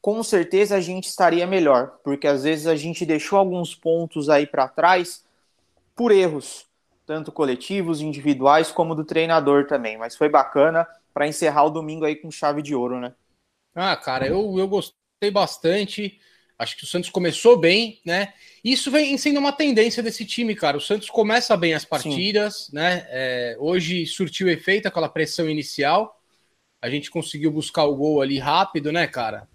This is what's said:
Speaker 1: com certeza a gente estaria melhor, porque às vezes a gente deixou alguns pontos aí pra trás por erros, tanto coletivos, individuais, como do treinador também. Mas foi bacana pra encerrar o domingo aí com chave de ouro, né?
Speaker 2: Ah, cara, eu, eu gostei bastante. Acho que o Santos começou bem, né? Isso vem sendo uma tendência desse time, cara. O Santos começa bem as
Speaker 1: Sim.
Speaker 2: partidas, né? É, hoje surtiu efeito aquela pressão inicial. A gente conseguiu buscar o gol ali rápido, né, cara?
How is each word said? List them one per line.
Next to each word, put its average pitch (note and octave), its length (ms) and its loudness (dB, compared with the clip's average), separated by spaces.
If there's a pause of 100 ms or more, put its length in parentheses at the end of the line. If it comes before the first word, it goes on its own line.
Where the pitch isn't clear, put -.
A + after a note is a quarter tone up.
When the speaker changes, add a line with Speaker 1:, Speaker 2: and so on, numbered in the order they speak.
Speaker 1:
com G#3+ 220 -2
certeza G3 540 2
a F#3+ 60 2
gente F#3 220 -8
estaria F3 420 2
melhor, C#3+ 580 2
porque C#3+ 220 -2
às C#3 180 2
vezes D#3 220 0
a E3 100 2
gente D#3+ 300 -6
deixou D#3 320 0
alguns F3+ 360 0
pontos E3 540 -2
aí D3 180 6
pra C3 220 -2
trás F3 560 0 (720)
por A#3 160 4
erros, F3 540 2 (400)
tanto D3+ 260 -8
coletivos, D#3+ 720 -2
individuais, D3 680 2
como D#3+ 240 0
do D#3 80 -6
treinador D#3 640 2
também. A#2+ 300 -2
Mas A2+ 180 -10
foi D3+ 140 2
bacana D3 580 4 (280)
pra C#3+ 120 -2
encerrar D3+ 380 2
o D#3 60 2
domingo D#3 340 -8
aí D3+ 120 -2
com D#3 140 -16
chave D3 300 -4
de D3 140 -6
ouro, B2 260 -4
né? B2 140 -12 (600)
Speaker 2:
Ah, F3 220 -2
cara, C3 300 -4
eu, F#3+ 320 -2
eu F#3+ 100 0
gostei - 640 -4
bastante. G3 880 -2 (380)
Acho - 180 -8
que - 80 -18
o - 20 -12
Santos F3+ 220 -4
começou F#3+ 500 4
bem, G3+ 460 2
né? F#3+ 300 -2 (280)
Isso C4 280 -2
vem C#4 260 2
sendo C#4+ 240 0
uma C#4 120 0
tendência A#3+ 500 2
desse A3 240 -6
time, A#3 280 -4
cara. D3 220 0
O C#3+ 60 -6
Santos G#3 260 -4
começa A3 480 2
bem E3+ 160 0
as D3+ 100 -4
Speaker 1:
Sim. - 60 -18
Speaker 2:
partidas, F#3+ 840 -2
né? E3+ 340 0
É, B2 500 -4
hoje E3+ 480 -2
surtiu F#3 440 -2
efeito F#3+ 360 0
aquela E3+ 220 -2
pressão D#3+ 400 -2
inicial. D#3 720 -2 (640)
A A#2+ 80 -6
gente C#3+ 200 -6
conseguiu D#3 400 -4
buscar D3+ 340 -2
o C#3+ 120 0
gol D3 240 0
ali C3+ 180 0
rápido, D3+ 540 0
né, E3 140 0
cara? G#2+ 480 -6